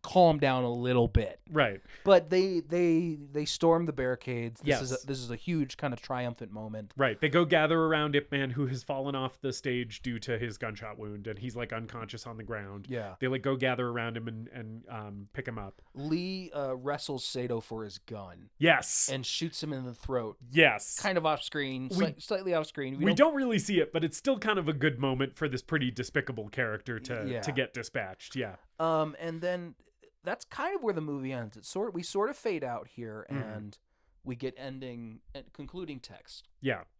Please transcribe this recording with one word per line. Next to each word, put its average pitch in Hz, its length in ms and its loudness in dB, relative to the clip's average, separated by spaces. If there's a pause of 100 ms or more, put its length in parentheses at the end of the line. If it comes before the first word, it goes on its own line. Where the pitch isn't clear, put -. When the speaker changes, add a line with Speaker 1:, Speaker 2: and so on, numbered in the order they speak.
Speaker 1:
calm 170 360 8
down 131 260 4
a 123 80 2
little 120 360 6
bit. 107 300 2 (140)
Speaker 2:
Right. 120 300 2 (220)
Speaker 1:
But 175 260 8
they, 185 300 4
they, 165 580 2 (140)
they 147 120 -2
storm 165 400 6
the 156 80 0
barricades. 123 720 -2
This 143 180 2
is 127 120 -4
Speaker 2:
Yes. 127 120 -4
Speaker 1:
a, - 20 -12
this 135 120 -4
is 123 120 -8
a 117 60 -4
huge 151 400 -2
kind 139 160 -2
of 117 80 -8
triumphant 123 520 -6
moment. 107 440 -10
Speaker 2:
Right. 131 240 2
They 160 80 2
go 170 160 6
gather 156 340 6
around 151 380 4
Ip 143 160 0
Man, 139 160 0
who 131 200 -2
has 127 140 -4
fallen 139 320 -4
off 131 280 -2
the 135 100 -2
stage 123 480 -4
due 120 200 -4
to 117 180 -2
his 110 180 -4
gunshot 107 420 -8
wound, 104 280 -8
and 107 120 -6
he's, 117 160 -6
like, 117 200 -6
unconscious 113 520 -8
on 113 120 -12
the 110 40 -12
ground. 101 460 -8
Speaker 1:
Yeah. 107 320 -6
Speaker 2:
They, 131 80 2
like, 127 140 0
go 135 140 2
gather 127 320 0
around 117 280 -4
him 113 100 -6
and, 113 280 -8
and, 113 340 -12
um, 104 460 -12
pick - 120 -8
him 113 120 -8
up. 98 240 -12 (100)
Speaker 1:
Lee, 175 640 -4
uh, 135 200 -2
wrestles 139 460 -4
Sato 120 380 -2
for 110 240 -8
his 101 140 -12
gun. 92 580 -14
Speaker 2:
Yes. - 560 6
Speaker 1:
And 127 140 -2
shoots - 360 -4
him 156 120 -4
in 131 100 -6
the 123 80 -8
throat. 117 460 -4 (120)
Speaker 2:
Yes. 135 480 6
Speaker 1:
Kind 190 200 2
of 160 80 0
off 151 160 0
screen, 131 480 -4
Speaker 2:
We 190 160 2
Speaker 1:
sli-, 147 160 -8
slightly 190 320 -2
off 156 140 0
screen. 135 320 -4
Speaker 2:
We 190 120 6
don't 294 220 8
really 254 240 2
see 185 220 4
it, - 120 0
but 160 100 2
it's 165 140 -2
still 269 220 2
kind 214 200 2
of 165 80 -2
a 160 60 0
good 139 260 2
moment 131 380 0
for 160 100 -2
this 131 140 -4
pretty 135 300 -2
despicable 117 580 -4
character 113 520 -4
to, 120 280 -6
Speaker 1:
Yeah. 120 140 -4
Speaker 2:
to 151 100 -2
get 127 220 -2
dispatched. 110 600 -8
Yeah. 117 200 -4 (240)
Speaker 1:
Um, 160 420 2
and 165 220 -6
then 175 320 -4 (480)
that's 190 220 -6
kind 349 320 -4
of 339 60 -2
where 220 100 2
the 165 80 0
movie 139 320 -4
ends. 117 240 -6
It 107 80 -18
sort, 202 300 -4
we 165 80 -4
sort 202 260 0
of 285 80 -6
fade 180 260 -2
out 123 260 -6
here, 110 440 -12
Speaker 2:
Mm-hmm. 139 100 -2 (140)
Speaker 1:
and 104 220 -12 (440)
we 127 140 -8
get 127 220 -6
ending 123 640 -10 (140)
and 135 100 -14 (100)
concluding 151 440 -10
text. - 480 -20 (140)
Speaker 2:
Yeah. 117 220 -2 (180)